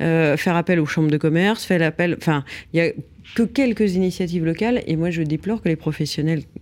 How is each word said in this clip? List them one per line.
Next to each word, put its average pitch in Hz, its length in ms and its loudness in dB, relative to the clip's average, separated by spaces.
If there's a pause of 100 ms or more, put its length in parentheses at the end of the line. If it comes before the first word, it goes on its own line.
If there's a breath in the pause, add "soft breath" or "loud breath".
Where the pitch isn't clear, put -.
euh, 160 360 2
faire 170 200 0
appel 170 240 2
aux 151 60 2
chambres 156 240 0
de 151 80 2
commerce, 175 460 2
faire 180 140 2
l'appel, 165 400 0
enfin, 147 240 0 (300 loud breath)
il 160 60 0
y - 20 4
a 165 100 2 (440)
que 233 80 2
quelques 214 540 0
initiatives 180 480 0
locales, 214 420 0
et 156 80 -2
moi 165 160 0
je 170 100 -4
déplore 160 400 -2
que - 80 -2
les 160 60 2
professionnels, 156 720 -2 (180)